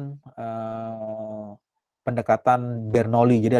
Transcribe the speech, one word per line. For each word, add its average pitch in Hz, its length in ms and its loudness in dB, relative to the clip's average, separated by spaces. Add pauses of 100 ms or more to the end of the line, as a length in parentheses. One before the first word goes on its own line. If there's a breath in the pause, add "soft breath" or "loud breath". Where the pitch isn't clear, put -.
(380)
eh, 110 1080 -10 (540)
pendekatan 120 880 0
Bernoulli. 120 560 4
Jadi 117 140 4